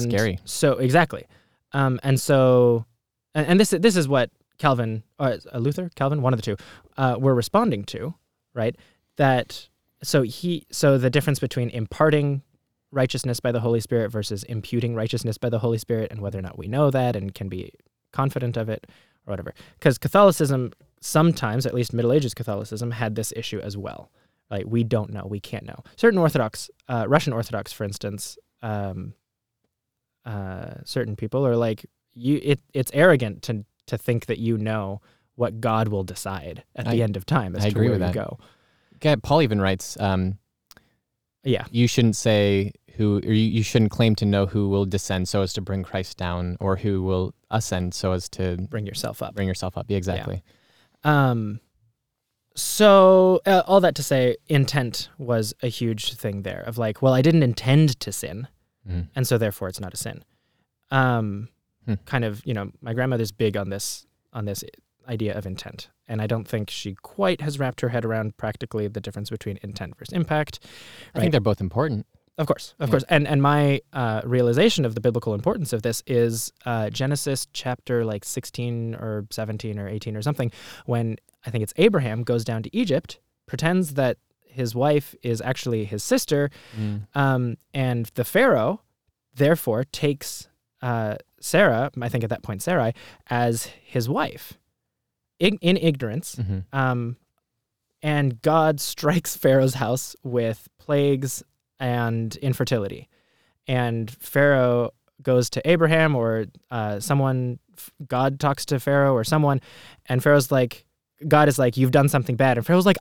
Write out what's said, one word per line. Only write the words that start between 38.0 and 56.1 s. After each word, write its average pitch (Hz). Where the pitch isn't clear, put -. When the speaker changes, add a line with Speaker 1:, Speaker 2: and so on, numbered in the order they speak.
Speaker 2:
you 90
Speaker 1:
that. -
Speaker 2:
go. -
Speaker 1:
Yeah, 151
Paul 147
even 110
writes, 95
um, 95
Speaker 2:
Yeah. 123
Speaker 1:
you 120
shouldn't 117
say 101
who, 104
or 110
you, -
you 110
shouldn't 110
claim 113
to 110
know 101
who 101
will 98
descend 92
so 101
as 92
to 101
bring 95
Christ -
down, 87
or 95
who 98
will 92
ascend 92
so 92
as 90
to 90
Speaker 2:
Bring 107
yourself -
up. -
Speaker 1:
bring 98
yourself 92
up. -
Yeah, 98
exactly. 92
Speaker 2:
Yeah. 143
Um, 110
so, 190
uh, 190
all 190
that 165
to 143
say, 127
intent 135
was 117
a 127
huge 113